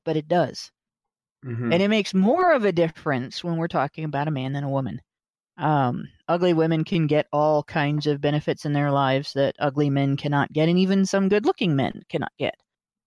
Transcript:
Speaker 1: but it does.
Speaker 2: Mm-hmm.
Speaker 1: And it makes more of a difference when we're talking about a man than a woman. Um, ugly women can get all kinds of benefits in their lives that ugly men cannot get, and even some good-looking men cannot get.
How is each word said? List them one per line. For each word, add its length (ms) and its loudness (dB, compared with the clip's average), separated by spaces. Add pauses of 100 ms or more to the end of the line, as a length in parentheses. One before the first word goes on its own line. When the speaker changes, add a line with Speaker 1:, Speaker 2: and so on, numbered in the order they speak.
Speaker 1:
but 120 -2
it 120 -4
does. 420 -2 (720)
Speaker 2:
Mm-hmm. 280 -4
Speaker 1:
And 100 2
it 60 2
makes 260 0
more 380 4
of 120 2
a 80 2
difference 680 -2
when 140 -4
we're 120 -4
talking 360 -4
about 240 -4
a 40 -2
man 200 -4
than 120 -6
a 60 -4
woman. 300 -4 (560)
Um, 520 0 (180)
ugly 260 2
women 320 2
can 220 0
get 260 2
all 300 2
kinds 440 -2
of 140 0
benefits 440 -2
in 80 -2
their 180 0
lives 440 0
that 240 0
ugly 300 0
men 280 0
cannot 360 0
get, 160 2
and 100 4
even 280 2
some 220 0
good-looking 480 2
men 320 -2
cannot 300 -6
get. 180 -4 (500)